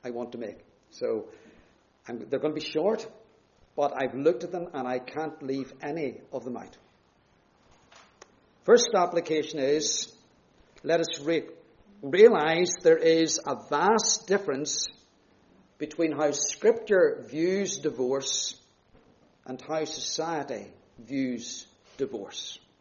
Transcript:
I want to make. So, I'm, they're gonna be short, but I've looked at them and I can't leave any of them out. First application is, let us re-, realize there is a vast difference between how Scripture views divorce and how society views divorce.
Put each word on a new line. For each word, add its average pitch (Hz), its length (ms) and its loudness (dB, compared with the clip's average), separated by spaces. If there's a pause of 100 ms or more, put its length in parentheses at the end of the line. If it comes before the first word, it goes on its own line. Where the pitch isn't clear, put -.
I 123 80 -8
want 120 220 -8
to 120 40 -12
make. 113 220 -10 (320)
So, 117 380 -4 (760)
I'm, 117 220 -10
they're 135 100 0
gonna 151 140 -2
be 156 80 -6
short, 190 460 -2 (680)
but 143 200 0
I've 127 200 -2
looked 165 280 2
at 165 80 -8
them 170 220 -6
and 127 140 -6
I 127 120 -2
can't 151 420 -10
leave 135 400 -6
any 151 400 -6 (100)
of 131 120 -8
them 123 140 -8
out. - 200 -16 (1900)
First 233 320 8
application 170 640 0
is, 143 540 0 (720)
let 165 160 2
us 160 220 -4
re-, 160 260 0 (540)
realize 175 800 6
there 165 160 8
is 165 480 4
a 139 100 -2 (140)
vast 185 580 2
difference 151 600 -2 (920)
between 156 320 -2
how 147 200 0
Scripture 185 960 2
views 180 520 -2
divorce 135 760 -4 (920)
and 127 120 -10
how 156 260 -4
society 139 800 -6 (320)
views 123 680 -6 (320)
divorce. - 640 -8 (220)